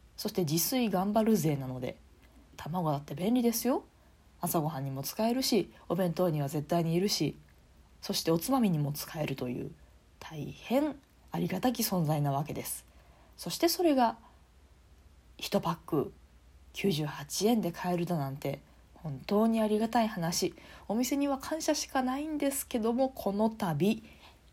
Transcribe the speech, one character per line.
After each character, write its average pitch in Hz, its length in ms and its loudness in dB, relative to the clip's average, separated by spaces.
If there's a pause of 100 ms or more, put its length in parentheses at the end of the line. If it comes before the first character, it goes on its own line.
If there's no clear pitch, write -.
(140)
そ - 140 -6
し 208 40 -8
て 185 100 0
自 151 140 0
炊 233 340 2
頑 190 240 0
張 220 100 4
る 220 140 4
勢 151 180 2
な 131 100 -6
の 127 140 -8
で、 123 160 -6 (600)
卵 160 320 -2
だ 139 80 0
っ - 20 -8
て 147 140 -12
便 185 180 -2
利 254 100 4
で 233 80 4
す 233 160 -2
よ。 294 180 0 (580)
朝 175 180 0
ご 151 80 0
は 135 120 -6
ん 139 40 -6
に 135 60 -6
も 135 120 -6
使 214 240 -2
え 233 60 2
る 262 100 0
し、 - 300 2 (160)
お 175 60 0
弁 175 180 2
当 180 160 2
に 151 140 0
は 139 80 0
絶 147 180 -4
対 170 160 2
に 165 80 0
い 175 80 4
る 202 80 2
し、 - 260 0 (680)
そ - 100 -6
し - 100 -2
て 165 80 2
お 165 80 6
つ 254 140 -2
ま 269 80 4
み 220 80 4
に 165 100 2
も 143 140 0
使 - 260 -10
え 151 80 -2
る 139 100 -4
と 127 120 -6
い 123 140 -4
う、 - 80 -8 (500)
大 147 320 -10
変 277 420 0 (380)
あ 170 60 -4
り 170 100 0
が 180 140 -2
た 247 100 2
き 233 100 -2
存 180 220 0
在 147 160 2
な 143 100 2
わ 139 140 0
け - 80 -10
で 120 140 -8
す。 - 180 -10 (540)
そ - 100 -8
し 170 80 -6
て 339 140 4
そ 370 120 -2
れ 320 120 6
が 233 240 4 (1200)
一 - 240 0
パ 165 80 -2
ッ 170 60 -2 (100)
ク 147 260 0 (640)
九 196 180 0
十 151 140 0
八 147 400 -4
円 226 160 4
で 170 100 0
買 180 220 -2
え - 20 0
る 175 80 0
だ 170 140 0
な 139 100 -2
ん 135 80 -8
て、 143 240 -4 (340)
本 151 340 -10
当 208 180 4
に 226 140 2
あ 214 80 2
り 214 100 2
が 226 100 0
た 233 140 2
い 220 60 2
話。 175 460 -2 (340)
お 202 80 -2
店 247 200 0
に 285 120 0
は 269 100 0
感 311 240 -6
謝 302 140 0
し - 120 -6
か 269 140 0
な 254 160 -2
い 302 80 -4
ん 311 100 -4
で 285 140 0
す - 160 -6
け 247 140 -4
ど 226 120 0
も、 262 180 2
こ 214 200 -4
の 208 180 2
度 202 540 0 (500)